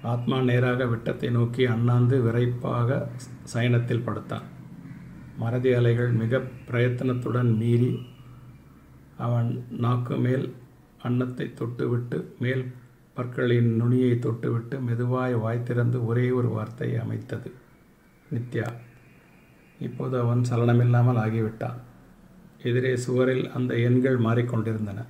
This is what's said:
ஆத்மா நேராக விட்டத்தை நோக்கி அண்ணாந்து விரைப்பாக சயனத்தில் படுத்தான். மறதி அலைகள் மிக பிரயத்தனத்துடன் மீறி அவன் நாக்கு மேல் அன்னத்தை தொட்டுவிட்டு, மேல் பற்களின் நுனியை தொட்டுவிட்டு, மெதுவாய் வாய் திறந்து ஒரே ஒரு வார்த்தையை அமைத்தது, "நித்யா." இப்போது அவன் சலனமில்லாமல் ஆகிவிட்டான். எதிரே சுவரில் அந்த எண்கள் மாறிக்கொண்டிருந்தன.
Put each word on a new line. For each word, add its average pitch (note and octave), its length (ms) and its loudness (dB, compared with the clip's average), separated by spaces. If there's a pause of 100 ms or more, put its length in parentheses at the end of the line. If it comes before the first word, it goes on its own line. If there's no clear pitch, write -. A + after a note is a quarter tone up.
ஆத்மா B2 380 -2
நேராக B2 460 2
விட்டத்தை - 440 -2
நோக்கி A#2+ 360 2
அண்ணாந்து A#2+ 560 4
விரைப்பாக A#2+ 840 0 (460)
சயனத்தில் A#2+ 500 2
படுத்தான். G#2+ 520 -8 (800)
மறதி B2 340 2
அலைகள் A#2+ 380 4
மிக A#2 320 2 (280)
பிரயத்தனத்துடன் B2 880 0
மீறி A#2+ 500 2 (1120)
அவன் A#2+ 520 0
நாக்கு A#2+ 460 0
மேல் B2+ 380 0 (480)
அன்னத்தை B2 520 -2
தொட்டுவிட்டு, B2 840 -4
மேல் B2+ 360 -2 (400)
பற்களின் A#2+ 640 2
நுனியை A#2+ 420 4
தொட்டுவிட்டு, A#2+ 600 -4
மெதுவாய் B2 540 -2
வாய் A2+ 280 -2
திறந்து A#2+ 440 0
ஒரே B2 240 2
ஒரு A#2+ 180 2
வார்த்தையை A2 500 -4
அமைத்தது, A2 540 -6 (840)
"நித்யா." A#2 400 -4 (1040)
இப்போது B2+ 380 -6
அவன் A#2+ 320 2
சலனமில்லாமல் A#2+ 680 4
ஆகிவிட்டான். A2 600 -2 (840)
எதிரே B2 340 0
சுவரில் B2+ 540 0
அந்த B2+ 280 -2
எண்கள் B2 400 4
மாறிக்கொண்டிருந்தன. A2+ 920 0